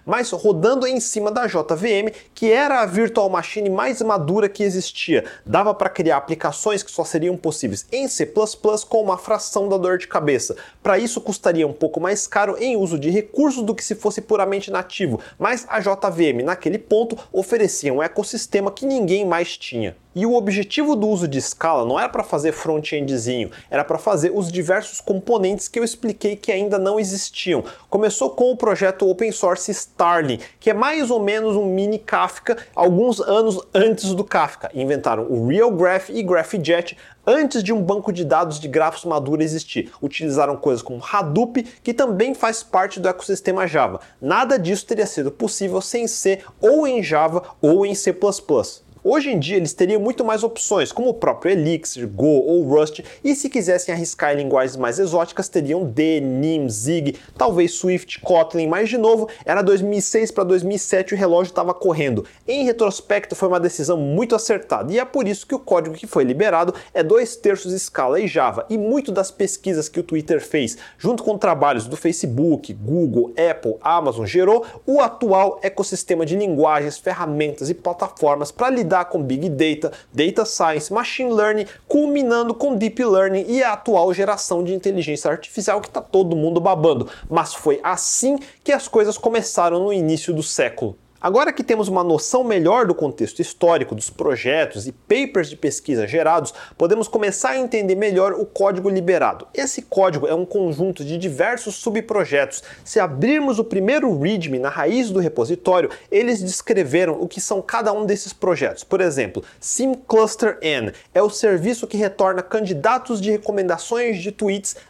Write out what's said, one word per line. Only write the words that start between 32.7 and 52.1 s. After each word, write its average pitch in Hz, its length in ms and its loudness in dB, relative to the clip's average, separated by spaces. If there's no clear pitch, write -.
alguns 185 460 4
anos 214 400 2
antes 202 400 2
do 185 120 -2
Kafka. - 500 -2
Inventaram 131 560 0
o 117 160 0
RealGraph 190 640 2
e 220 120 -6
GraphJet 170 760 0
antes 262 380 4
de 190 100 0
um 220 80 2
banco 196 320 0
de 175 120 -2
dados 156 340 0
de 151 80 -12
grafos 156 380 0
maduro 151 360 0
existir. 156 520 -4
Utilizaram 143 540 0
coisas 123 260 0
como 123 180 -12
Hadoop, 214 640 0
que 233 140 -4
também 240 400 0
faz 226 300 -2
parte 196 340 -2
do 185 100 0
ecossistema 185 600 -2
Java. 123 320 0
Nada 226 380 2
disso 185 260 -2
teria 151 220 0
sido 139 240 -4
possível 190 500 -4
sem 233 280 -4
ser 190 360 -2
ou 294 280 6
em 233 160 0
Java 160 400 0
ou 180 240 6
em 202 80 -2
C 190 180 -2
plus 190 280 0
plus. - 460 -2
Hoje 277 280 2
em 202 80 0
dia, 156 180 -2
eles 165 160 0
teriam 202 280 2
muito 247 240 0
mais 220 180 0
opções, 208 500 0
como 247 180 0
o 226 40 -2
próprio 165 380 0
Elixir, 156 560 -2
Go 101 180 0